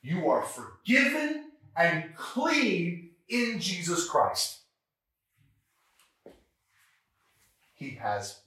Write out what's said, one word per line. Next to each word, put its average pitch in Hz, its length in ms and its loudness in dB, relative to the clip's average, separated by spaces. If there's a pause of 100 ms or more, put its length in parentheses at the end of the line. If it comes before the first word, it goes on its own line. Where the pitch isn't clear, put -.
You 156 260 0
are - 140 4
forgiven 294 1080 0 (240)
and 165 400 2
clean 220 920 0 (180)
in 233 320 -2
Jesus 175 480 -2
Christ. - 500 0 (3250)
He 135 160 -12
has 104 560 -2